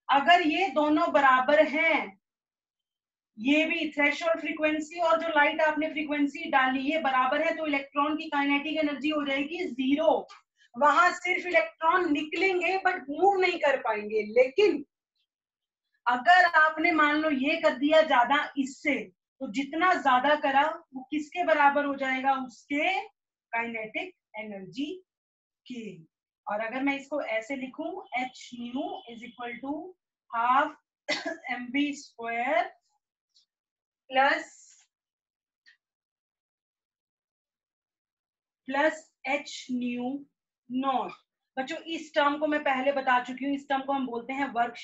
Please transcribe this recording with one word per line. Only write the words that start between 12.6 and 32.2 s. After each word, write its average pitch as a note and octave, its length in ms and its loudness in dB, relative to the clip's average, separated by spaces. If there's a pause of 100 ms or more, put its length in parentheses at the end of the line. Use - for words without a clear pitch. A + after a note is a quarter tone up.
but F4+ 240 0
move F#4 320 4
नहीं F4+ 180 2
कर C#4 220 2
पाएंगे। G#3+ 400 -2 (120)
लेकिन C4+ 500 4 (1200)
अगर D#4 400 4 (160)
आपने D#4+ 320 2
मान D4+ 240 4
लो D#4 140 0
ये C#4+ 300 0
कर C#4+ 160 2
दिया D4+ 260 4
ज्यादा C#4 400 2 (140)
इससे, C#4 380 -2 (460)
तो C4 120 -10
जितना D#4+ 400 0
ज्यादा C4 480 2
करा C#4 240 2 (280)
वो B3+ 180 -12
किसके D4+ 340 -4
बराबर C#4+ 400 4
हो C#4 100 -2
जाएगा? C4 380 0 (120)
उसके E4 540 -4
kinetic A#3 1160 -10 (240)
energy G#3+ 540 -10 (720)
के। G#3 480 -16 (340)
और G#3 140 -4
अगर A#3 220 -6
मैं C#4 120 0
इसको C#4 280 -8
ऐसे A3 320 -6
लिखूं, C4 360 -10 (260)
h B3+ 240 -8 (120)
nu A#3+ 300 -8 (280)
is A3+ 120 -18
equal A#3+ 380 -12
to C4+ 100 -8 (600)
half C4 440 2 (340)
<coughs> - 420 -8
M B3 120 -8 (100)
V C#4+ 80 0 (120)
square A#3+ 720 -4 (1400)